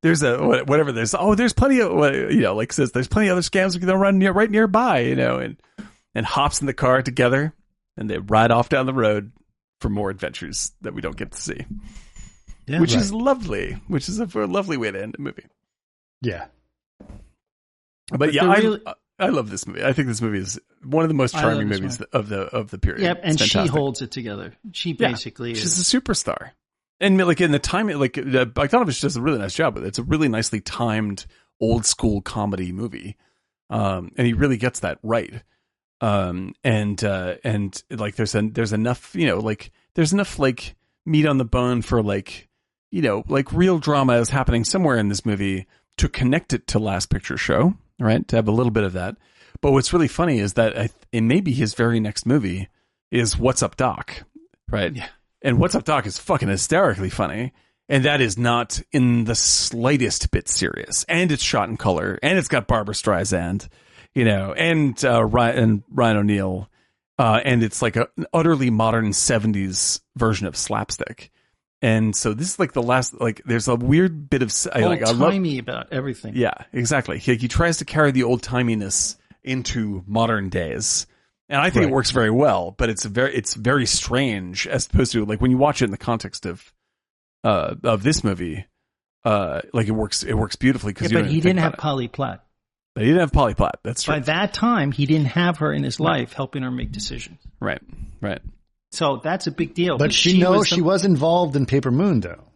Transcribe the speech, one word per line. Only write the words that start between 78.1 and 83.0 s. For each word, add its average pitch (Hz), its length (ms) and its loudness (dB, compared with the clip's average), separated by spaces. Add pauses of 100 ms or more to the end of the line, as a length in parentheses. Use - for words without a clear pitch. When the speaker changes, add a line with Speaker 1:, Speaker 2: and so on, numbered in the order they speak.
Speaker 1:
the 131 120 2
old-timiness 120 920 -2 (240)
into 113 640 -4
modern 107 440 0
days. 87 580 -4 (400)
And 143 120 -2
I 165 120 0
think 117 140 2
Speaker 3:
Right. 135 60 0
Speaker 1:
it 135 40 0
works 131 160 0
very 117 180 2
well, 104 480 2
but 117 120 0
it's 107 160 -4